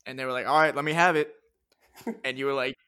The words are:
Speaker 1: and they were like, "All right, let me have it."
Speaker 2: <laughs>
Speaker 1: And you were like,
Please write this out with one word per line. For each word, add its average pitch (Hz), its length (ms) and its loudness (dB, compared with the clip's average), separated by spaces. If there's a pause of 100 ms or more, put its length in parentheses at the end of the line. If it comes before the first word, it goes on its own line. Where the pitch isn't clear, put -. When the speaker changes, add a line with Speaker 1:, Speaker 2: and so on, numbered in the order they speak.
Speaker 1:
and 131 100 -14
they 131 80 -6
were 131 60 -4
like, 123 160 -4
"All 147 120 4
right, 156 160 4
let 143 100 -2
me 151 80 -2
have 170 220 4
it." 151 180 -2 (720)
Speaker 2:
<laughs> 226 180 -10
Speaker 1:
And 131 140 -6
you 135 80 -4
were 139 80 -2
like, 135 220 -4 (120)